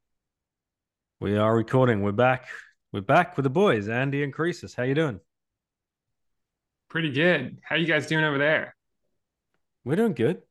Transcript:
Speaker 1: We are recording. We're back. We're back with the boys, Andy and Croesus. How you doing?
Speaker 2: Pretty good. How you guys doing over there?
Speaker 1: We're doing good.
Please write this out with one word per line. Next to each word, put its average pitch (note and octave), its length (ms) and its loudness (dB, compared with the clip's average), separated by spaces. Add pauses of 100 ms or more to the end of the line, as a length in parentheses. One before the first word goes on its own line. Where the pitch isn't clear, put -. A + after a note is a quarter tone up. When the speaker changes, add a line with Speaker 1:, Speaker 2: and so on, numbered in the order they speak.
(1200)
Speaker 1:
We G2+ 180 -2
are A2 180 2
recording. A#2 460 2
We're G2+ 100 0
back. B2+ 360 2 (460)
We're G2+ 80 -4
back D#3+ 340 2
with C3+ 80 -2
the C3+ 60 -2
boys, B2+ 400 2
Andy C#3 340 -2
and C#3 80 -6
Croesus. B2+ 440 -8
How B2 80 -4
you C3+ 100 0
doing? C#3 260 -2 (1700)
Speaker 2:
Pretty D#3+ 220 -4
good. D3 520 0
How D3+ 120 -6
you E3 100 0
guys D3+ 220 0
doing D#3 160 0
over D3 140 0
there? C#3+ 380 0 (1080)
Speaker 1:
We're C#3+ 140 -2
doing A3 160 0
good. C3+ 380 0